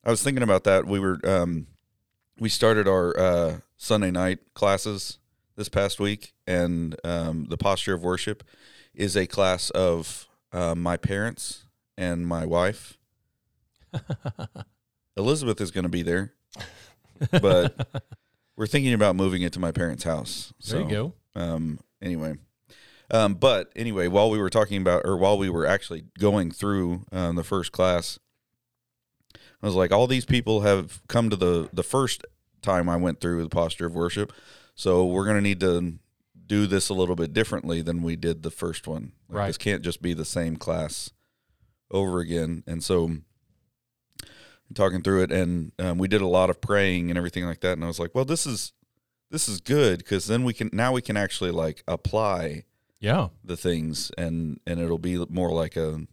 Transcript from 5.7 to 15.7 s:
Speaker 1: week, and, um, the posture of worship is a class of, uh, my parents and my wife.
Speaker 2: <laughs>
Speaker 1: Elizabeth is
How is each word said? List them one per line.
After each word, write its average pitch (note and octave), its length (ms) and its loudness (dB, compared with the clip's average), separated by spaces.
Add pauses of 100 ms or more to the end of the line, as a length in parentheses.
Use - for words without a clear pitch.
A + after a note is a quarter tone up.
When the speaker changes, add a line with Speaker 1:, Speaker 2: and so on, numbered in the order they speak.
Speaker 1:
week, G#2 340 -2 (140)
and, F2 480 -2 (100)
um, E2 440 -4
the E2+ 80 -6
posture G2 360 0
of E2+ 100 -4
worship F#2 400 -4 (500)
is G2 220 -4
a F#2 120 2
class F#2 440 0
of, E2+ 560 0 (240)
uh, F2 240 -2
my F2 220 0
parents - 680 -6 (320)
and F2 300 -4
my E2+ 180 -2
wife. F2 520 -2 (960)
Speaker 2:
<laughs> E3+ 40 -6 (1200)
Speaker 1:
Elizabeth B2 440 0
is F2+ 100 -4